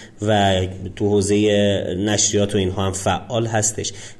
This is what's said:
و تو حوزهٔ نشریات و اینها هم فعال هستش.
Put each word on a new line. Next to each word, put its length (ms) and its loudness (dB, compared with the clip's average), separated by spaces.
و 400 2
تو 120 -2
حوزهٔ 880 2
نشریات 580 0
و 20 2
اینها 280 0
هم 60 0
فعال 540 -2
هستش. 480 -2